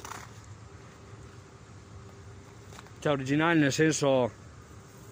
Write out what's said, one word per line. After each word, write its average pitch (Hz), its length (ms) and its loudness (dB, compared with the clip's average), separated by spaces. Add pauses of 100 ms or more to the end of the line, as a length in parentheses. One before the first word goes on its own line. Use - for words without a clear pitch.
(3000)
cioè 151 120 2
originali 147 460 2
nel 143 120 6
senso 135 600 2 (800)